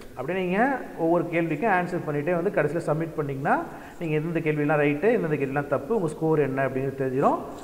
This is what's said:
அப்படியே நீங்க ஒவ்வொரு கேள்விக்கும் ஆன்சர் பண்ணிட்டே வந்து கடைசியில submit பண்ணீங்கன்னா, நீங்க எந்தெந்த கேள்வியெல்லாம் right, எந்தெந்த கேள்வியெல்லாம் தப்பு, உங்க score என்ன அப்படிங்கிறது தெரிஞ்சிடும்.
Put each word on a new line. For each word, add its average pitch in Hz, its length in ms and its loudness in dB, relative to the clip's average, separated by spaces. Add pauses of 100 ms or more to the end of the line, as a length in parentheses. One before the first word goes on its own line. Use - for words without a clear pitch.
(160)
அப்படியே 175 300 -4
நீங்க 233 360 2 (160)
ஒவ்வொரு 165 260 2
கேள்விக்கும் 165 480 0
ஆன்சர் 180 360 0
பண்ணிட்டே 156 360 0
வந்து 202 60 2
கடைசியில 160 380 0
submit 160 280 -2
பண்ணீங்கன்னா, 156 480 -2 (360)
நீங்க 156 160 -2
எந்தெந்த 156 340 0
கேள்வியெல்லாம் 151 300 2
right, 147 340 4
எந்தெந்த 165 220 2
கேள்வியெல்லாம் 135 320 -2
தப்பு, 147 280 0
உங்க 180 120 0
score 160 320 2
என்ன 135 280 2
அப்படிங்கிறது 131 340 -2
தெரிஞ்சிடும். 143 380 2 (240)